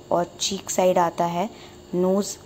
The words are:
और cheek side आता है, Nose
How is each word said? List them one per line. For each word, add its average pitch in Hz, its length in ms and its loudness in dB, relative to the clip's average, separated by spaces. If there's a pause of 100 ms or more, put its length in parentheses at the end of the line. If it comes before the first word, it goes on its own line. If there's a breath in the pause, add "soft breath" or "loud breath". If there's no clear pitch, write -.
(120)
और 170 280 2
cheek - 300 -6
side 185 280 4
आता 170 280 2
है, 175 240 -2 (460 loud breath)
Nose 185 500 0